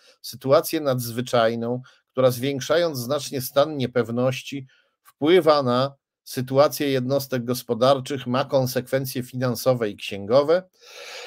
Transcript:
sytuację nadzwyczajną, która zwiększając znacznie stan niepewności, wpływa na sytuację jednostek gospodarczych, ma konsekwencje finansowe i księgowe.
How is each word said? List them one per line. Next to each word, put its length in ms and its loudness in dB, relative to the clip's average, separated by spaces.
sytuację 600 0
nadzwyczajną, 1000 0
która 240 2
zwiększając 640 -2
znacznie 440 -6
stan 360 0
niepewności, 880 -2
wpływa 600 4
na 360 0
sytuację 600 2
jednostek 560 -2
gospodarczych, 840 0
ma 180 0
konsekwencje 800 -2
finansowe 640 -2
i 60 -10
księgowe. 680 0